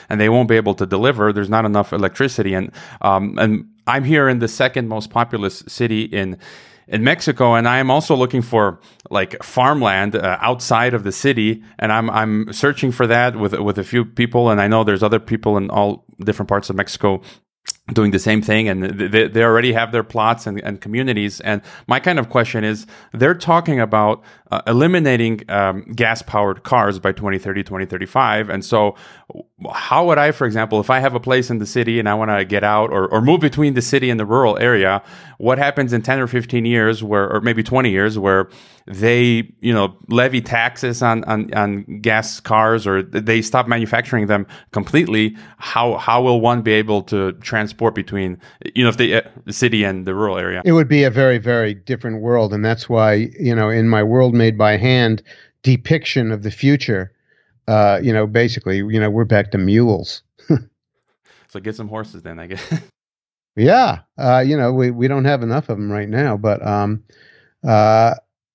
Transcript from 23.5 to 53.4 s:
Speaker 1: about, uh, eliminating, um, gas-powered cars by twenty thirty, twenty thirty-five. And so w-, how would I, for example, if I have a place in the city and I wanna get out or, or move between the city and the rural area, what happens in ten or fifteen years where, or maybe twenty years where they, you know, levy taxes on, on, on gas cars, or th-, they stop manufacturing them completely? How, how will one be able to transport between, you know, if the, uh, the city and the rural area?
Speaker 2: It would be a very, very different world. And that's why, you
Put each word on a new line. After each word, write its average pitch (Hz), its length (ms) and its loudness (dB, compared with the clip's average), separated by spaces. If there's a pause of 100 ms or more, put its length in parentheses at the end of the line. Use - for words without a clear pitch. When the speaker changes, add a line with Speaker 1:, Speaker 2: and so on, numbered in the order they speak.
Speaker 1:
about, 107 420 0 (280)
uh, - 160 -4
eliminating, 123 840 2
um, 98 360 0 (100)
gas-powered 110 680 -2
cars 101 340 2
by 95 140 -2
twenty 98 260 -6
thirty, 98 240 -6
twenty 95 240 -10
thirty-five. 107 640 -2
And 98 120 -6
so 104 340 0 (320)
w-, - 160 -18 (280)
how 160 340 0
would 156 120 2
I, 147 140 2
for 139 140 -2
example, 110 320 -2
if 104 120 0
I 131 100 2
have 131 140 0
a 120 60 -4
place 127 300 0
in 117 80 -2
the 104 80 -6
city 117 320 -2
and 110 80 -2
I 104 80 0
wanna 107 300 0
get 98 180 -2
out 107 280 2
or, 95 180 0
or 110 140 2
move 156 180 4
between 147 340 0
the 123 60 0
city 127 300 0
and 113 100 -2
the 107 60 -4
rural 117 320 2
area, 101 440 2 (360)
what 127 200 0
happens 143 360 -2
in 113 80 0
ten 131 180 -2
or 127 60 -2
fifteen 120 400 -2
years 113 360 2
where, 101 300 0
or 107 80 0
maybe 113 220 0
twenty 123 280 0
years 104 280 0
where 95 320 0 (360)
they, 117 640 0 (100)
you 117 120 0
know, 98 240 0 (120)
levy 127 340 0
taxes 120 600 -4
on, 113 220 0
on, 107 300 -4
on 101 460 -4
gas 110 400 -2
cars, 110 460 2
or 95 160 0
th-, 107 220 -6
they 113 160 0
stop 117 260 -2
manufacturing 117 600 -2
them 101 200 0 (260)
completely? 110 600 0 (220)
How, 117 400 -2
how 120 240 0
will 123 220 2
one 120 180 2
be 107 120 0
able 107 320 0
to 95 300 -2
transport 107 600 -4
between, 95 440 -6 (360)
you 123 80 2
know, 117 80 4
if 107 80 -2
the, 107 160 2
uh, 113 60 2 (260)
the 101 60 -10
city 117 320 0
and 95 200 -4
the 95 100 -4
rural 101 220 -2
area? 90 280 -6
Speaker 2:
It 175 80 4
would 160 160 4
be 143 160 4
a 131 60 2
very, 127 280 2
very 113 340 -2
different 110 480 -8
world. 113 320 0
And 104 100 -2
that's 113 260 -2
why, 110 500 2
you 123 160 0